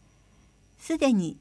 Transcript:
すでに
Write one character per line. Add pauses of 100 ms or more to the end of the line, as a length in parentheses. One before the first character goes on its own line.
(800)
す
で
に